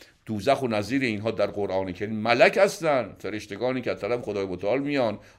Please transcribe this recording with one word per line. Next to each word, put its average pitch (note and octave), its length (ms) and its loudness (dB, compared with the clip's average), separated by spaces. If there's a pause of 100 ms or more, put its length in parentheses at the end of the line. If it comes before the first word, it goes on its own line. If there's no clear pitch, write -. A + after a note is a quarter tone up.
(260)
دوزخ A2 360 2
و B2+ 60 0
نظیر A2 340 0
اینها A2 280 0
در G#2 160 2
قرآن F#2+ 460 -2
کریم G#2 240 -4
ملک A#2 400 4
هستن، D3 600 2
فرشتگانی G#2+ 640 -4
که A#2 80 -2
از F#2 100 -6
طرف A2 200 -2
خدای G2+ 260 -2
متعال G2 360 0
میان، C3+ 360 0 (200)